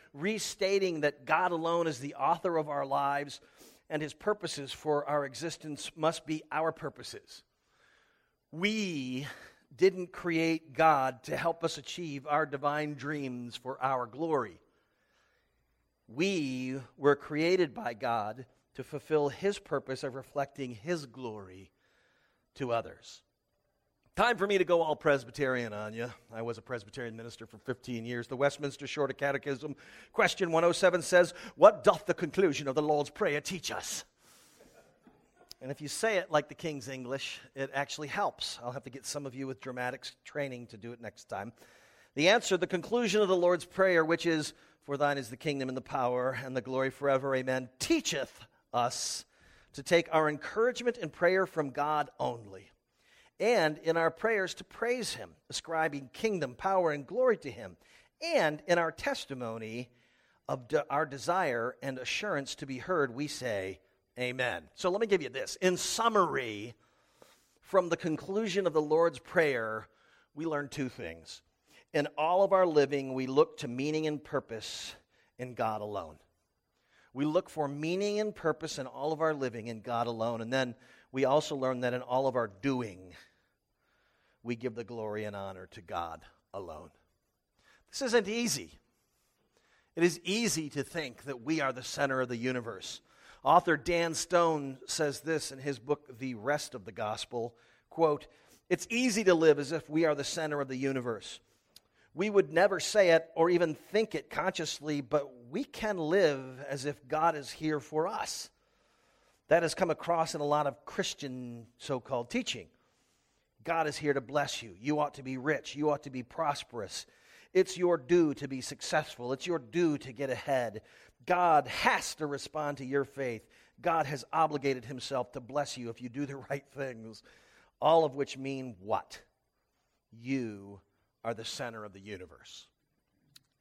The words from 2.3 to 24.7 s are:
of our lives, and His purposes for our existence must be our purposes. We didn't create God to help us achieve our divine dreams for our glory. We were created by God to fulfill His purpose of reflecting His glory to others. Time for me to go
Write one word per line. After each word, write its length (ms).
of 100
our 160
lives, 560
and 140
His 100
purposes 600
for 340
our 180
existence 720
must 300
be 160
our 180
purposes. 720
We 760
didn't 380
create 600
God 500
to 120
help 280
us 140
achieve 480
our 180
divine 500
dreams 640
for 260
our 220
glory. 560
We 720
were 180
created 560
by 220
God 500
to 100
fulfill 460
His 280
purpose 460
of 100
reflecting 600
His 320
glory 640
to 160
others. 500
Time 200
for 120
me 100
to 60
go 180